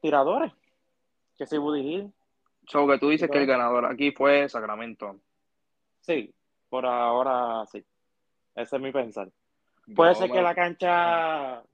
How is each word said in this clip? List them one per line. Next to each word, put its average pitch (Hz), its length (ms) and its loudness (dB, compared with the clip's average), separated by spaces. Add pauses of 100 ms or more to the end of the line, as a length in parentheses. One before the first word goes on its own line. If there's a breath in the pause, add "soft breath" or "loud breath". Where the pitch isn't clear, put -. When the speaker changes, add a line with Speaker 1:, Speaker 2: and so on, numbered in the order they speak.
Speaker 1:
tiradores, 156 520 0 (840)
que 139 80 -10
sí, 156 100 -4
Buddy 147 260 -2
Hield. 190 300 -8 (560)
Speaker 2:
So, 143 180 2
que 139 120 4
tú 139 100 0
dices 156 220 2
que 143 80 2
el 143 60 2
Speaker 1:
Entonces 131 140 2
Speaker 2:
ganador 120 280 0
aquí 131 240 -2
fue 143 380 4
Sacramento. 107 680 -10 (840)
Speaker 1:
Sí, 147 340 -4 (340)
por 127 180 -4
ahora 120 800 0
sí. 101 160 -16 (720)
Ese 117 220 -6
es 131 60 -6
mi 135 100 -8
pensar. 110 360 -6 (580)
Speaker 2:
Yo - 80 -20
Speaker 1:
Puede 170 220 6
ser 185 120 0
Speaker 2:
me - 60 -4
Speaker 1:
que 185 80 2
la 175 120 0
cancha 170 1080 0 (120)